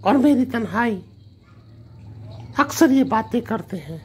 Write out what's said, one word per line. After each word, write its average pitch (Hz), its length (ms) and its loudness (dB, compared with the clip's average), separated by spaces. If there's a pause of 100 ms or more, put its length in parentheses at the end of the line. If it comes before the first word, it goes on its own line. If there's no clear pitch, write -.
और 214 140 4
मेरी 262 280 4
तन्हाई 214 580 -2 (1600)
अक्सर 285 320 4
ये 269 120 4
बातें 220 380 -2
करते 220 340 -6
हैं। 156 280 -12